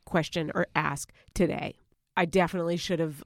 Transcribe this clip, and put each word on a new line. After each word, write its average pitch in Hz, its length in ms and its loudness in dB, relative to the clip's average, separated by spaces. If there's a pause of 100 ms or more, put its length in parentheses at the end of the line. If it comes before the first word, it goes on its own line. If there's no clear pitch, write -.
question 160 520 0
or 175 180 0
ask 143 380 -2 (200)
today?" - 440 0 (400)
I 185 80 4
definitely 170 520 2
should 170 220 -2
have 156 280 -2